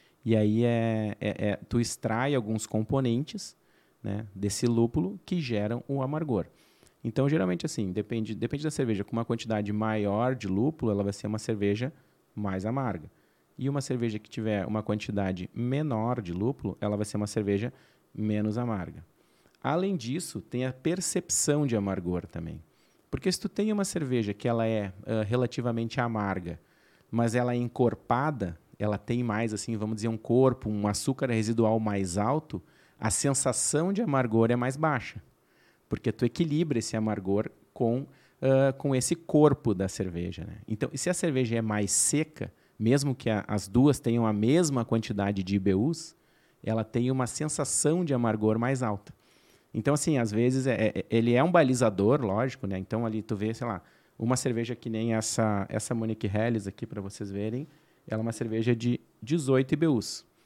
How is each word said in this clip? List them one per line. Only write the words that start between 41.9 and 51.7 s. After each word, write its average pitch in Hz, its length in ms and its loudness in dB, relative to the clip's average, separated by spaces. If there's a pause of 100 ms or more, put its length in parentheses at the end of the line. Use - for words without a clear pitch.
seca, - 600 0 (280)
mesmo 135 340 4
que - 160 -4
a, 107 180 0
as 104 200 -2
duas 131 320 6
tenham 117 260 2
a 107 80 2
mesma 131 500 4
quantidade 101 600 0
de 95 120 0
I 101 40 4
B 95 160 4
Us, 139 400 0 (480)
ela 113 200 0
tem 120 280 0
uma 131 160 0
sensação 151 760 0
de 156 100 -2
amargor 110 440 2
mais 127 240 0
alta. 107 320 -4 (580)
Então, 123 220 0
assim, 151 240 2
às 117 140 2
vezes, 127 360 2
é, 110 280 2
é, 98 140 -2
ele 117 240 4
é 127 100 6
um 160 80 2
balizador, 127 680 4